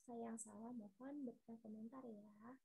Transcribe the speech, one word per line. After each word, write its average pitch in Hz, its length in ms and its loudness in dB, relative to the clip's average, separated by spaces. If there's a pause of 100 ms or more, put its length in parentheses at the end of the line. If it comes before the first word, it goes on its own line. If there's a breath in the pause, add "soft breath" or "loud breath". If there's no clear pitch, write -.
saya 233 320 2
yang 226 80 4
salah, 220 320 0
mohon 247 480 0
berikan 233 400 0
komentar 226 400 -2
ya. 214 640 -4